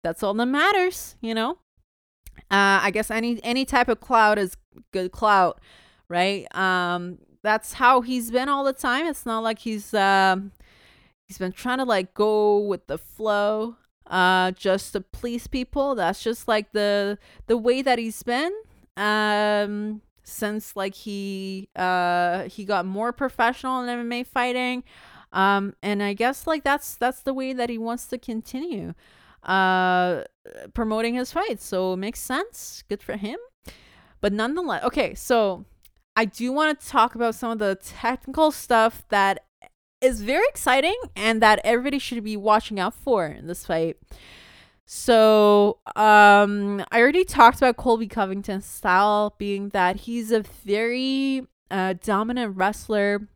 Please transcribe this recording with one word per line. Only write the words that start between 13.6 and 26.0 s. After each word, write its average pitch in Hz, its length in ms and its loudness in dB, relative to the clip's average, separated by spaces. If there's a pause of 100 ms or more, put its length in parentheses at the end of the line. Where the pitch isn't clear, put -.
uh, 185 460 2
just 196 400 -2
to 196 80 -4
please 240 460 -10
people. 269 480 -4
That's 190 280 -2
just, 233 260 -6
like, 214 240 -2
the, 202 460 0 (280)
the 240 100 2
way 247 260 0
that 254 160 2
he's 226 240 -8
been, 277 300 -4 (440)
um, 208 1040 -2 (220)
since, 214 520 -8
like, 196 180 -4
he, 196 840 -10
uh, 175 680 0
he 196 200 -12
got 190 200 -2
more 208 280 -4
professional 254 680 -2
in 240 60 -6
M 240 120 -6
M 233 120 -8
A 247 120 -6
fighting. 247 580 -2 (500)
Um, 196 480 2
and 202 220 -2